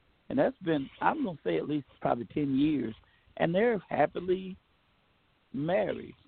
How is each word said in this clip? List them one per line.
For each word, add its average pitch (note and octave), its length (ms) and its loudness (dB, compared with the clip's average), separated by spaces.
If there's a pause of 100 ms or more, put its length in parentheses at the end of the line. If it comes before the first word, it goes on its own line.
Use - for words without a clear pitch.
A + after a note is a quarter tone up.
(300)
and A#2+ 100 0
that's A3 240 2
been, D#3 260 0 (120)
I'm D#4 220 0
gonna F3 200 -4
say, E3+ 140 0
at D#3+ 120 -4
least D3 160 -4 (160)
probably B2 320 0
ten C#3 240 0
years, C3+ 380 2 (420)
and E3+ 160 2
they're A3 260 2 (100)
happily F#3 680 0 (960)
married. E3+ 640 -2 (120)